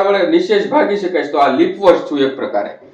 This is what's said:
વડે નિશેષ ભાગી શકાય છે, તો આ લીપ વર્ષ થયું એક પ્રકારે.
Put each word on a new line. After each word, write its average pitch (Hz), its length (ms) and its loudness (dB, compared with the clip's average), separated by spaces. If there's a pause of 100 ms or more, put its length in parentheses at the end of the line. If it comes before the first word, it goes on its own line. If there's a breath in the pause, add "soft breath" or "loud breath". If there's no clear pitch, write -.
વડે 190 200 0
નિશેષ 202 400 0
ભાગી 202 300 0
શકાય 170 260 -2
છે, - 80 -8
તો 151 60 -2
આ 135 180 2
લીપ 185 240 0
વર્ષ 185 260 4
થયું 143 160 -4
એક 135 140 0
પ્રકારે. - 360 -4 (220)